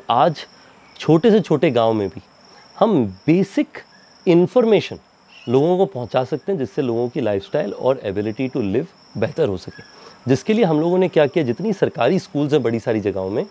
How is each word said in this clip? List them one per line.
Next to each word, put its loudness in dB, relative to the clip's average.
आज 2
छोटे 4
से 6
छोटे 0
गाँव 2
में 0
भी -12
हम 2
basic -2
information 2
लोगों 2
को 2
पहुंचा -4
सकते -6
हैं, -2
जिससे -4
लोगों -2
की -8
lifestyle -4
और -2
ability -4
to -
live -2
बेहतर -2
हो -4
सके। -16
जिसके 0
लिए 2
हम 2
लोगों 0
ने 2
क्या 2
किया, -2
जितनी -2
सरकारी 0
schools -4
हैं 2
बड़ी -2
सारी -2
जगहों -4
में, -4